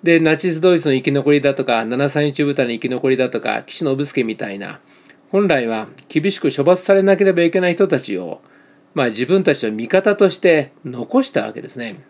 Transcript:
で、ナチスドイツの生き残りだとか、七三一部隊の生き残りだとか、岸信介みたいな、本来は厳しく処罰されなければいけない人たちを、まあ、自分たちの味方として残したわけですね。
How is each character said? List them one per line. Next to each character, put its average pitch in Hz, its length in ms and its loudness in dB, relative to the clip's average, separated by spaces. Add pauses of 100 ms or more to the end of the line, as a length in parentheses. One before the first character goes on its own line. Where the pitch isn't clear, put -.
で、 170 160 4
ナ 160 180 4
チ 175 140 -2
ス 160 100 -4
ド 180 140 6
イ 160 40 2
ツ 156 80 -2
の 139 60 2
生 131 100 0
き - 80 0
残 139 200 2
り 147 100 4
だ 139 120 2
と 135 120 -4
か、 113 180 0
七 127 260 -2
三 147 180 0
一 143 160 -2
部 143 100 0
隊 131 120 0
の 120 60 -4
生 113 80 -6
き 127 100 -6
残 127 200 -2
り 131 80 2
だ 127 120 0
と 113 120 -6
か、 110 220 -4
岸 - 160 -14
信 139 260 -2
介 135 180 -4
み 110 120 -4
た 101 160 -10
い 98 80 -10
な、 98 200 -14 (520)
本 202 160 2
来 131 200 2
は 110 200 -4 (200)
厳 156 240 -2
し - 80 -8
く 143 160 -2
処 143 80 -2
罰 180 200 4
さ 196 100 2
れ 196 80 4
な 196 160 4
け 202 80 2
れ 190 80 4
ば 170 100 2
い 170 80 2
け 190 80 0
な 180 100 0
い 170 40 0
人 190 140 2
た 147 120 0
ち 101 180 -8
を、 85 240 -10 (520)
ま 139 120 0
あ、 - 20 -
自 113 180 -4
分 185 180 0
た 147 120 2
ち - 100 -6
の 107 80 -4
味 110 140 -8
方 202 280 2
と 196 140 4
し - 100 -6
て 156 320 2 (140)
残 135 380 -2
し - 80 -6
た - 120 -2
わ 110 100 -8
け - 80 -12
で 95 80 -16
す - 80 -16
ね。 104 320 -12